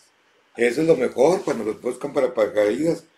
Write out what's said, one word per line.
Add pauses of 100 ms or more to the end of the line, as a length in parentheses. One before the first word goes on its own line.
(560)
Eso
es
lo
mejor,
cuando
los
buscan
para
paracaídas, (120)